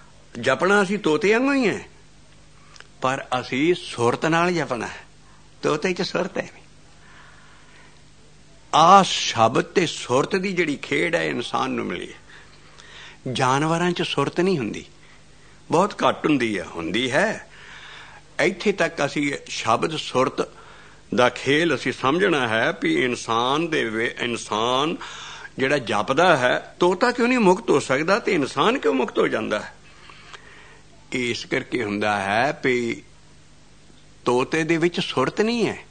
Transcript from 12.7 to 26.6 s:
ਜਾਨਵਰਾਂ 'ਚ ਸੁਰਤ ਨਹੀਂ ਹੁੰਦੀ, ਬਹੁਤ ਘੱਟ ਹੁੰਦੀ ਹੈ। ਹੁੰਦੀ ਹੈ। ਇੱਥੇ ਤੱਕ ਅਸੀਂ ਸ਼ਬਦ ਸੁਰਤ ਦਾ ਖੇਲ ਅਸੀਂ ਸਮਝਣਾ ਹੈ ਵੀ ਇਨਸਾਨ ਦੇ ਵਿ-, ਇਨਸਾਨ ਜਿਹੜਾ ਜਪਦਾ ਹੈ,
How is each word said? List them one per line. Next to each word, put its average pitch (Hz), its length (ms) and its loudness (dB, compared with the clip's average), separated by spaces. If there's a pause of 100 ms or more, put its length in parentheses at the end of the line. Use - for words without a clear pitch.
ਜਾਨਵਰਾਂ 151 580 2
'ਚ 175 100 -4
ਸੁਰਤ 143 380 -2
ਨਹੀਂ 180 180 2
ਹੁੰਦੀ, 101 280 -6 (840)
ਬਹੁਤ 185 320 2
ਘੱਟ - 220 2
ਹੁੰਦੀ 117 340 0
ਹੈ। 85 40 -6
ਹੁੰਦੀ 92 480 -4
ਹੈ। 185 360 0 (960)
ਇੱਥੇ 190 280 0
ਤੱਕ 165 340 -2
ਅਸੀਂ 143 280 -2 (140)
ਸ਼ਬਦ 139 480 0
ਸੁਰਤ - 540 -2 (640)
ਦਾ 123 140 6
ਖੇਲ 147 460 0
ਅਸੀਂ 120 260 -4
ਸਮਝਣਾ 151 460 2
ਹੈ 117 340 0
ਵੀ 160 220 0
ਇਨਸਾਨ 123 640 0
ਦੇ 151 160 -2
ਵਿ-, 113 400 -4
ਇਨਸਾਨ 123 720 -2 (600)
ਜਿਹੜਾ 135 200 2
ਜਪਦਾ 131 600 2
ਹੈ, 131 420 -2